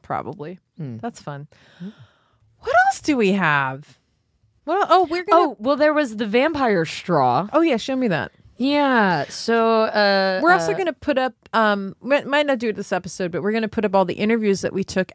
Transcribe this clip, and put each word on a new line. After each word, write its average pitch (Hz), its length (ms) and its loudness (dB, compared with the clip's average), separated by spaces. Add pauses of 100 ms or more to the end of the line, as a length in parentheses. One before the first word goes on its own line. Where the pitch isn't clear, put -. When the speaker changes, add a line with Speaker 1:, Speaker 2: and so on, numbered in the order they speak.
Speaker 1:
probably 147 580 -10 (180)
Speaker 2:
Hmm. 131 200 -10
Speaker 1:
that's 233 240 -12
fun. 147 260 -14 (320)
Speaker 2:
Hmm. 180 100 -14 (680)
Speaker 1:
What 554 160 -4 (120)
else 784 140 -4
do 294 160 0
we 208 160 2
have? 147 640 -2 (680)
Well, 349 240 0
oh, 359 200 4
we're 349 160 -4
gonna 359 260 4
Speaker 2:
Oh, 202 80 -12
well, 262 160 0
there 302 180 2
was 277 240 0
the 226 100 -2
vampire 240 580 2
straw. 147 680 0
Speaker 1:
Oh 311 100 2
yeah, 302 160 2
show 262 180 -4
me 254 140 0
that. 147 220 -2 (260)
Speaker 2:
Yeah, 247 680 2
so, 226 580 0
uh, 196 580 2
Speaker 1:
We're 339 80 4
also 359 220 2
Speaker 2:
uh, - 40 -4
Speaker 1:
gonna 349 160 -2
put 277 240 -4
up, 262 160 -2 (200)
um, 202 500 0
mi-, 269 220 0
might 294 200 0
not 269 140 0
do 226 100 -2
it 202 60 -4
this 196 160 -8
episode, 180 400 -6
but 170 100 -4
we're 208 120 -2
gonna 226 140 -2
put 214 180 -4
up 190 100 -2
all 190 100 4
the 175 80 -6
interviews 214 480 0
that - 100 -4
we 190 120 -2
took - 320 -2